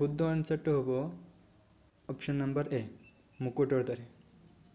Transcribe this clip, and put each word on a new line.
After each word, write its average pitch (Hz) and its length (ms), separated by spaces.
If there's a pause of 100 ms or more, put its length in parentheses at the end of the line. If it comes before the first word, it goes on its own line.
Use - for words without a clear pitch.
শুদ্ধ 147 200 (140)
এনচাৰটো 156 420
হ'ব 131 140 (1200)
option 143 300
number 139 240 (120)
এ, 113 40 (600)
মুকুটৰ 131 440
দৰে। 120 160 (720)